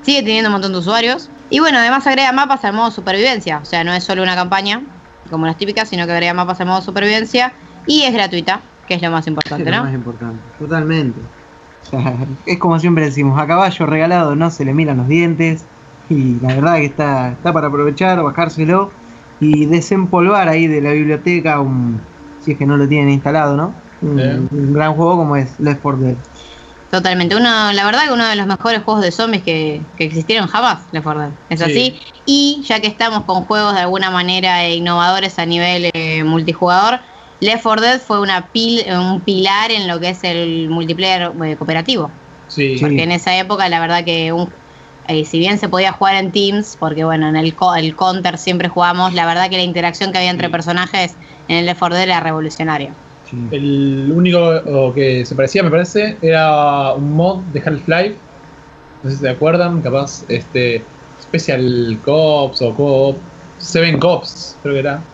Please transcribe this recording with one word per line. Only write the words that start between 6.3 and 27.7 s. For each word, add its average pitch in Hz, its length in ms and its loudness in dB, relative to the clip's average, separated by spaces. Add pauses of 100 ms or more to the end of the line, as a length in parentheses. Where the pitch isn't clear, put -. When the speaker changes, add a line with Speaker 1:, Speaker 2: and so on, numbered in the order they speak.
Speaker 1:
mapas 180 260 -2
al 180 80 -2
modo 185 140 0
supervivencia 214 720 0 (320)
y 302 180 2
es 254 100 0
gratuita, 190 480 -2 (260)
que 185 80 -2
es 170 60 -4
lo 170 100 -2
más 160 160 -2
importante, 151 380 -4
Speaker 2:
Es 160 40 -2
lo 180 80 0
Speaker 1:
¿no? 240 60 -2
Speaker 2:
más 135 100 -4
importante, 117 460 -8 (180)
totalmente. 151 640 -2 (680)
O - 40 -20
sea, 127 240 -2 (320)
es 175 120 -2
como 170 220 2
siempre 165 260 4
decimos, 139 340 0
a 151 60 0
caballo 180 400 0
regalado 156 520 2
no 165 120 2
se 160 160 -6
le 135 80 0
miran 151 240 2
los 123 120 0
dientes, 160 540 2 (460)
y 131 300 2
la 127 160 0
verdad 160 220 2
que 151 80 2
está, 139 480 -2
está 170 180 -4
para 156 160 0
aprovechar, 147 560 0
bajárselo 165 680 0 (480)
y 151 260 4
desempolvar 180 840 2
ahí 160 180 4
de 151 140 2
la 143 120 2
biblioteca 151 680 0
un, 123 400 0 (440)
si 151 100 0
es 139 40 -4
que 143 80 0
no 143 120 4
lo 139 100 4
tienen 143 220 2
instalado, 143 460 2
¿no? 160 180 -2 (280)
Un, 147 180 0
Speaker 3:
Sí. 131 360 -2
Speaker 2:
un 139 180 0
gran 151 200 2
juego 170 240 2
como 151 180 2
es 131 240 -2
Left 147 220 0
four 139 180 -2
Dead. 127 160 0 (760)
Speaker 1:
Totalmente. 180 440 0
Uno, 220 380 2